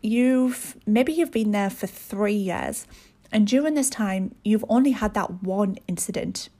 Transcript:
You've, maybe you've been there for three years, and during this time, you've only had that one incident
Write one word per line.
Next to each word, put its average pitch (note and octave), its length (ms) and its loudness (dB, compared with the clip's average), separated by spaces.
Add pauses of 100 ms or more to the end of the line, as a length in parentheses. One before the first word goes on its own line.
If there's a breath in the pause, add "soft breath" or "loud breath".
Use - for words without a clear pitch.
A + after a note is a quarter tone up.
You've, B3+ 760 0 (100)
maybe B3 280 2
you've D#4+ 180 0
been A3 200 0
there G3+ 180 0
for F#3+ 180 -6
three G3+ 460 -4
years, F#3+ 540 -4 (460 soft breath)
and G#3+ 140 4
during C#4+ 260 2
this C#4 160 0
time, F#3+ 540 -4
you've G#3 260 2
only C4 220 4
had G#3+ 240 -2
that F#3 260 -4
one F#3+ 460 0
incident - 640 -6 (100)